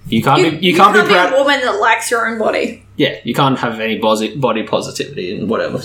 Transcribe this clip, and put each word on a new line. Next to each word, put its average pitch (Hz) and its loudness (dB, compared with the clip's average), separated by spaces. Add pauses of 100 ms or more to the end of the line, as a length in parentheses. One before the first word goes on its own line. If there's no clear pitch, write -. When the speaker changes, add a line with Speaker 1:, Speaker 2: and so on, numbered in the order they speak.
Speaker 1:
you 113 0
can't 143 4
Speaker 2:
You, 233 2
Speaker 1:
be, - -6
you 180 2
Speaker 2:
you - 0
Speaker 1:
can't - 6
Speaker 2:
can't 415 6
Speaker 1:
be - 4
Speaker 2:
be - -
Speaker 1:
proud - 2
Speaker 2:
a 262 2
woman 277 2
that 220 -2
likes 233 0
your 233 0
own 226 -4
body. - -4 (100)
Speaker 1:
Yeah, - 0
you 117 -4
can't 135 2
have 113 -4
any 110 -2
bosi-, 110 0
body 110 0
positivity 95 -6
and 95 -4
whatever. 92 -2